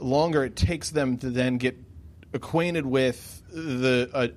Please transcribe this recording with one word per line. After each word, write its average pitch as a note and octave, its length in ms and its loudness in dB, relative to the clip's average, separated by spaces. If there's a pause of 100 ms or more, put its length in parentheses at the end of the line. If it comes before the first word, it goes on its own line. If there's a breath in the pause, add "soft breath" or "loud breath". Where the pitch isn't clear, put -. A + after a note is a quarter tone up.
longer C#3+ 420 2
it A#2+ 120 -4
takes D#3+ 340 0
them C3+ 300 0
to C3 100 -4
then B2+ 300 0
get B2+ 180 0 (560)
acquainted E3 520 0
with C3 680 0
the, B2+ 580 0 (280)